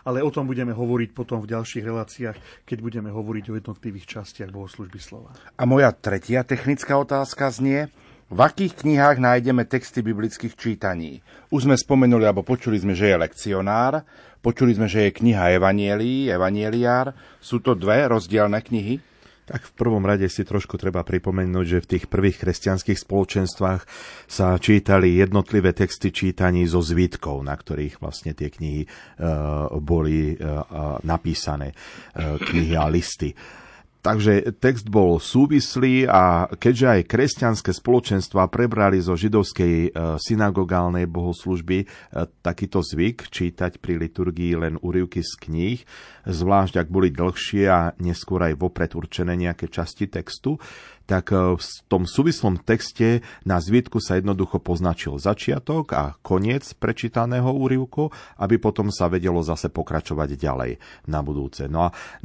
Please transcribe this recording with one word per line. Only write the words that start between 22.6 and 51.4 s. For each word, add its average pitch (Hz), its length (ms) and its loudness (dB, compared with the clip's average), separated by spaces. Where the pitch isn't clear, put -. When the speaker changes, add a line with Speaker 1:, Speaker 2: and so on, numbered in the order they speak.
Speaker 3:
spoločenstvách 92 880 -2
sa 92 320 2
čítali 95 640 4
jednotlivé 95 480 2
texty 92 400 -2
čítaní 90 560 0
zo 85 160 2
zvitkov, 80 640 -2
na 71 80 -6
ktorých 73 480 -8
vlastne 76 320 -10
tie 73 160 -8
knihy, 76 320 -6
e, 69 60 -10
boli, 78 560 0
e, 78 80 -10
a 76 560 -6
napísané, 76 720 -4
e, - 720 -10
knihy 82 320 -2
a 78 160 0
listy. 80 400 -2
Takže 107 560 2
text 120 240 0
bol 95 320 4
súvislý 131 880 2
a 90 400 6
keďže 123 400 2
aj 117 140 6
kresťanské 117 640 0
spoločenstvá 98 720 2
prebrali 107 560 2
zo 87 160 0
židovskej, 95 560 2
e, 82 160 2
synagogálnej 90 880 0
bohoslužby, 87 720 -4
e, 98 40 -6
takýto 87 480 -4
zvyk 95 400 -2
čítať - 560 -6
pri 87 160 -4
liturgii 87 640 -4
len 80 160 -4
úryvky 87 480 -2
z - 60 -12
kníh, 87 360 -4
zvlášť 90 640 0
ak - 40 -16
boli 92 200 2
dlhšie 90 560 -2
a 85 320 2
neskôr 87 480 -2
aj 80 80 0
vopred 87 400 -4
určené 87 400 -4
nejaké 87 320 -4
časti 85 400 -6
textu, - 480 -6
tak, 92 240 0
e, 90 240 2